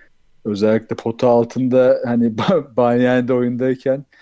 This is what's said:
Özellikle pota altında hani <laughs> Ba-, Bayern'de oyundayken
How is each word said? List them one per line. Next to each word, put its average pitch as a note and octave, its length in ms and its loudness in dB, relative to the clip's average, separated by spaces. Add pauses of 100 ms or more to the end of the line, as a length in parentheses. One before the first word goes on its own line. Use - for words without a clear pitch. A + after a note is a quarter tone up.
(460)
Özellikle A2 500 -2
pota A#2 320 -4
altında B2+ 800 2
hani A#2+ 200 0
<laughs> A2 100 -2
Ba-, C#3 400 -2
Bayern'de B2 580 2
oyundayken B2+ 720 -2 (160)